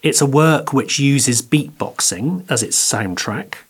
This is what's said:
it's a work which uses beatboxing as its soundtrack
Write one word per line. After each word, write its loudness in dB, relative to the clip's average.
it's 2
a 4
work 4
which 0
uses 2
beatboxing -4
as 0
its -4
soundtrack -4